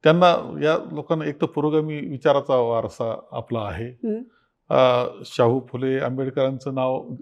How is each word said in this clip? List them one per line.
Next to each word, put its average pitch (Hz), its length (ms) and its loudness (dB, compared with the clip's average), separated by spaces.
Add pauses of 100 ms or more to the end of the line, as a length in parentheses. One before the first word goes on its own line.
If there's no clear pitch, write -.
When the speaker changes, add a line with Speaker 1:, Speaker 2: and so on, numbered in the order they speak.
Speaker 1:
त्यांना, 165 600 4
या 156 320 0
लोकांना 151 300 -4
एक 147 160 -4
तर 160 40 2
पुरोगामी 151 540 -2
विचाराचा 143 560 2
वारसा 117 640 0 (120)
आपला 117 280 -6
आहे. 104 300 -6
Speaker 2:
हम्म. 220 320 -6 (480)
Speaker 1:
अ, 127 360 4 (200)
शाहू 123 360 2 (100)
फुले 131 280 -2
आंबेडकरांचं 135 760 -4
नाव 131 300 -2 (160)